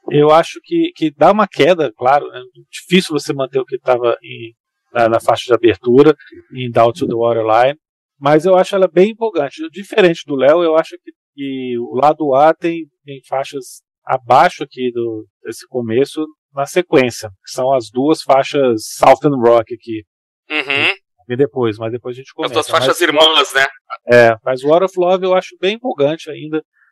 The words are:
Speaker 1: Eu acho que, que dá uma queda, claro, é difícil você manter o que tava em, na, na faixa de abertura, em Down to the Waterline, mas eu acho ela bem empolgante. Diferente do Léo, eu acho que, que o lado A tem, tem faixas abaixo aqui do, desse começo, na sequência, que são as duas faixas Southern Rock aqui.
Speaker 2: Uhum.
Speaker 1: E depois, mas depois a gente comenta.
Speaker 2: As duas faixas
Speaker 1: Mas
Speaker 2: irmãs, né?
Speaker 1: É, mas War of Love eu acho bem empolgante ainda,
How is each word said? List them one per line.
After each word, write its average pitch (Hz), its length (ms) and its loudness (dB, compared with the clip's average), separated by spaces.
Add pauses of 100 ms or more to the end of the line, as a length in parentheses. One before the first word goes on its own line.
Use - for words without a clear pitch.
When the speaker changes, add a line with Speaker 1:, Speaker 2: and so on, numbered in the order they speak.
(100)
Speaker 1:
Eu 147 200 4
acho 160 320 2
que, 165 320 -2
que 156 160 -4
dá 160 220 4
uma 208 160 0
queda, 151 480 0
claro, 139 380 0
é 127 60 -16 (300)
difícil 175 480 -2
você 147 140 -6
manter 135 260 -6
o 127 60 -2
que 131 140 -10
tava 120 440 -2
em, 117 300 -18 (400)
na, 117 160 2
na 113 120 0
faixa - 260 -2
de - 80 0
abertura, 123 600 4 (380)
em 127 180 -8
Down 117 220 2
to - 160 -6
the 120 60 -4
Waterline, 117 640 0 (420)
mas 151 240 2
eu 185 100 4
acho 185 220 2
ela 190 100 2
bem 202 260 2
empolgante. 165 580 -6
Diferente 175 560 0
do 143 100 -6
Léo, 147 260 4
eu 160 140 0
acho 160 140 0 (120)
que, - 80 -20 (240)
que 131 440 -8
o 120 180 -8
lado 143 380 0
A 151 180 4
tem, 165 320 -8 (180)
tem 139 240 -18
faixas 135 540 -10 (240)
abaixo 131 580 0
aqui 127 300 -6
do, 117 340 -6 (160)
desse - 240 -14
começo, 127 600 -2 (260)
na 139 140 -6
sequência, 127 640 0 (120)
que - 80 -20
são 131 220 -2
as 117 180 -2
duas 147 320 -2
faixas 135 600 0 (160)
Southern 139 420 2
Rock 117 340 2
aqui. 110 280 -12 (480)
Speaker 2:
Uhum. 147 420 -2 (340)
Speaker 1:
E 123 100 -6
depois, 123 420 -2
mas 113 120 -8
depois 123 240 -10
a 123 40 -18
gente - 160 -20
comenta. 156 180 -6
Speaker 2:
As 151 140 -2
duas - 20 -12
faixas 160 200 0
Speaker 1:
Mas 165 120 0
Speaker 2:
irmãs, 156 540 2
né? 135 120 2 (400)
Speaker 1:
É, 120 380 6
mas 127 180 -4
War 160 200 2
of 185 160 -2
Love 180 260 0
eu 185 100 0
acho 185 240 -4
bem 196 180 -4
empolgante 156 540 -4
ainda, 151 320 -8 (300)